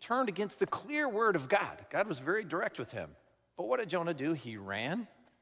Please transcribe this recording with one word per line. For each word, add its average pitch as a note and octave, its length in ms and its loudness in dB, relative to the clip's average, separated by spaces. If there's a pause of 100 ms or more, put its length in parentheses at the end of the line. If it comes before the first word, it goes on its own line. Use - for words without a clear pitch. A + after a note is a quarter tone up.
turned B3 260 2
against G3 320 -2
the - 60 4
clear D4 420 -2
word A3 300 4
of C3 100 0
God. F3 420 2
God G3 200 2
was C3+ 100 -2
very F3+ 240 2
direct F3+ 340 -2
with B2+ 140 -6
him. E2+ 200 -8 (440)
But G#2+ 140 -6
what B2+ 100 4
did A3 80 0
Jonah E3+ 260 0
do? D3 200 0
He A#2+ 240 -6
ran, A2+ 500 -2 (340)